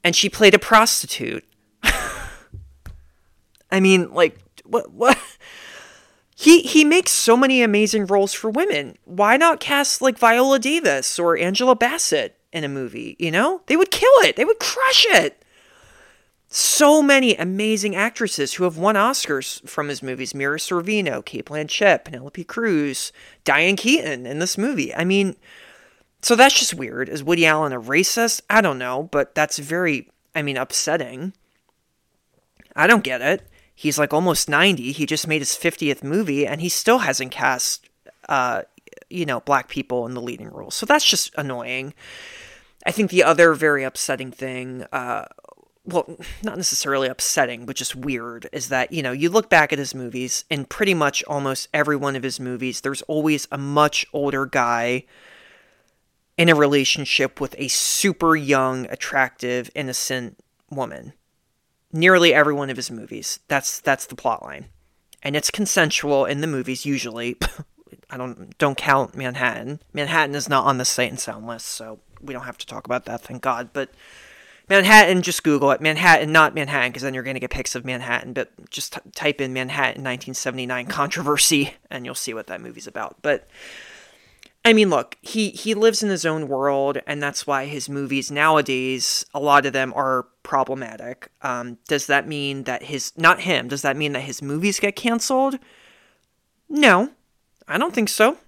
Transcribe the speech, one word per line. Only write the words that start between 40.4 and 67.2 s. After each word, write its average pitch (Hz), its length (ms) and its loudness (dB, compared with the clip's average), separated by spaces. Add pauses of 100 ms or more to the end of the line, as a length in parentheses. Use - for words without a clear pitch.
role. - 220 -16
So - 140 -6
that's 196 180 2
just - 320 -2
annoying. 131 580 -8 (920)
I 175 60 0
think 202 200 -2
the 180 140 6
other 165 280 6
very 147 300 0
upsetting 131 480 -6
thing, 127 600 -10
uh, 123 320 -6 (580)
well, 170 340 -6 (240)
not 214 140 -8
necessarily 139 540 -2
upsetting, 123 560 -2
but 131 100 -10
just - 220 -8
weird, 120 560 -8
is 127 160 -10
that, 127 240 -2
you 160 100 -4
know, 127 80 -4
you 147 180 -2
look 214 200 0
back 156 240 4
at 143 60 -4
his 135 140 -8
movies, 127 560 -8
in 143 140 -4
pretty 196 300 0
much 147 320 0
almost 139 480 -6
every 147 240 0
one 139 180 -2
of 127 80 -6
his 131 160 -6
movies, 127 400 -8
there's 135 220 -6
always 151 500 -2
a 143 60 -8
much 143 560 0
older 139 320 -2
guy 120 580 -2 (1300)
in 170 100 4
a 165 80 6
relationship 143 840 0
with 135 160 -8
a 139 100 -8
super 165 720 0
young, 131 480 0
attractive, 123 880 -4
innocent 131 640 -6 (300)
woman. 131 420 -10 (840)
Nearly 170 400 6
every 147 200 4
one 143 160 -4
of 127 60 -8
his 123 160 -10
movies. - 560 -12
That's, - 320 -4
that's - 280 -2
the 131 80 -16
plot - 280 -4
line. 71 220 -16 (580)
And 139 100 -6
it's 147 160 -2
consensual 147 760 0
in 143 160 -4
the 156 60 -4
movies, 131 380 -6
usually. 120 520 -6 (360)